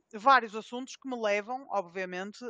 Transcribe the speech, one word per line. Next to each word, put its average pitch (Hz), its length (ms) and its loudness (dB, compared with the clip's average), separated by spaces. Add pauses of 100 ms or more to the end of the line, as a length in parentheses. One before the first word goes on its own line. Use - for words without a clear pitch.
(140)
vários 226 420 4
assuntos 247 400 -8
que - 140 -14
me 247 100 -4
levam, 220 500 0
obviamente, 185 800 -4